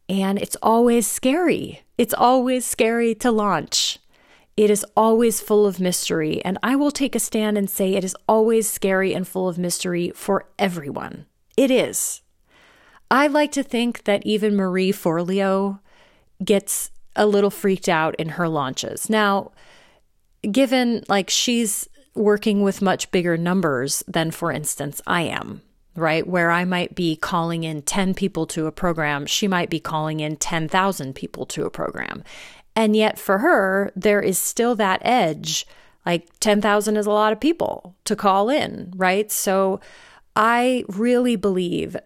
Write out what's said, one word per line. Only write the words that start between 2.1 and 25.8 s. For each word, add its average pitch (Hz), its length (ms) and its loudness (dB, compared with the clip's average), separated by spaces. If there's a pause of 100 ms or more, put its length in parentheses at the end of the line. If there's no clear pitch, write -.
always 254 520 2
scary 233 500 0
to 240 160 0
launch. 208 680 -2 (560)
It 208 140 4
is 208 160 0 (100)
always 226 460 4
full 208 240 4
of 185 140 0
mystery. 165 680 -2
And 185 160 -4
I 247 140 0
will 285 160 2
take - 240 -2
a 233 40 -2
stand 214 380 0
and 202 100 0
say 190 260 -2
it 196 100 0
is 185 120 -6 (140)
always 220 400 4
scary 190 440 0
and 185 140 -4
full 185 200 -4
of 175 100 -4
mystery 175 560 -2
for - 340 -2 (120)
everyone. 175 640 -6 (320)
It 262 140 4
is. - 500 0 (880)
I 269 160 4
like 294 280 2
to 277 100 -2
think 240 400 -2
that 202 220 0
even 208 300 2
Marie 185 360 2
Forleo 190 880 0 (640)
gets - 480 -2 (240)
a 214 100 4
little 202 240 4
freaked 196 400 0
out 160 260 2
in 160 140 -4
her 165 180 -2
launches. - 600 -4
Now, 208 440 0 (1000)
given, 247 560 2
like, 196 240 0
she's - 580 0 (240)
working 208 480 2
with 196 180 0
much - 300 0
bigger 175 280 2
numbers 165 680 0
than, 165 220 -2
for 165 220 -4
instance, 143 560 -8
I 175 160 0
am, - 400 -8 (320)